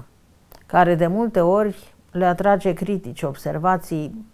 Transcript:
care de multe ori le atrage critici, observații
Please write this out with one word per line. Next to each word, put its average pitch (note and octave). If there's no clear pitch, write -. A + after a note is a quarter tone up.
care F3
de E3
multe G#3+
ori G3
le F3+
atrage F#3
critici, F#3+
observații D#3+